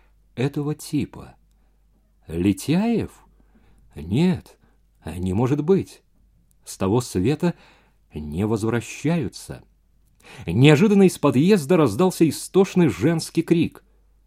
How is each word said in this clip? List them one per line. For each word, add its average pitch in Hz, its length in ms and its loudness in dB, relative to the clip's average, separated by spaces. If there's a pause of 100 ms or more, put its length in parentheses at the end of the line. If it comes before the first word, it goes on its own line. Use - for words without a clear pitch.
(360)
этого 147 400 -4
типа? - 600 -8 (920)
Летяев? 135 840 0 (840)
Нет, 113 640 -2 (480)
не 90 280 -4
может 127 280 0
быть. 170 400 -2 (640)
С - 140 -18
того 101 240 0
света 143 520 -2 (600)
не 76 340 -6
возвращаются. 113 1120 -4 (840)
Неожиданно 156 580 6
из 180 140 4
подъезда 151 580 2
раздался 160 520 2
истошный 180 600 0
женский 151 540 -2
крик. - 420 -2 (420)